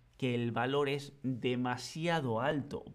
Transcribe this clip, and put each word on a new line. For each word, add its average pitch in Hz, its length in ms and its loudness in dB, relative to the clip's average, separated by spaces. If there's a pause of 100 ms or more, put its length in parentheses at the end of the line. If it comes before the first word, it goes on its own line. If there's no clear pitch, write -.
(160)
que 123 180 2
el 120 160 2
valor 135 380 2
es 143 240 -4 (100)
demasiado 127 1160 0
alto 139 440 -2 (100)